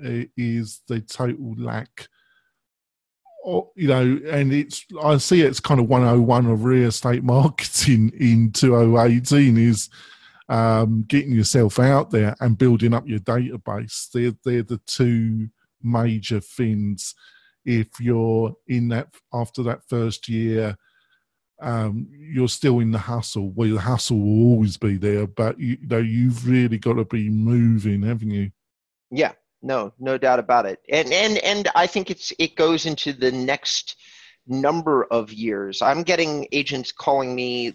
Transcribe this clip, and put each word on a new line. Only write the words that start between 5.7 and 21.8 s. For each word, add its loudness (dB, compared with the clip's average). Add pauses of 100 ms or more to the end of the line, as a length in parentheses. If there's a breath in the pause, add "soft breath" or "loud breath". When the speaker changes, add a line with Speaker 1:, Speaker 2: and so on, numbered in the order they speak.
Speaker 1:
of 2
one 4
oh 6
one 4
of 0
real 4
estate -2
marketing 2
in 4
two 4
oh 6
eighteen 4
is, 2 (600 loud breath)
um, 2
getting 0
yourself 2
out 4
there 0
and 0
building 4
up -2
your -4
database. -6
They're, -2 (100)
they're 0
the -8
two 0 (320)
major -2
fins -4 (500 soft breath)
if -4
you're 0 (140)
in -2
that, -4 (240)
after -8
that -6
first -4
year, -4 (840)
um, -6